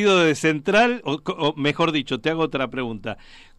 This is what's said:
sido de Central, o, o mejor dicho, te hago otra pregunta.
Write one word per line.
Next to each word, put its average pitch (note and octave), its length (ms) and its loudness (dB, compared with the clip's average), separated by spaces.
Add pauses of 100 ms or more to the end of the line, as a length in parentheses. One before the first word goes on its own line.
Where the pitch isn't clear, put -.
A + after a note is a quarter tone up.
sido G3+ 180 4
de D#3+ 140 4
Central, G3 720 2
o, D3 200 -4
o D#3+ 300 -2
mejor D3 360 0
dicho, C#3 280 -2
te D3+ 120 -2
hago D#3+ 100 -2
otra C3+ 280 -2
pregunta. A2+ 480 -8 (420)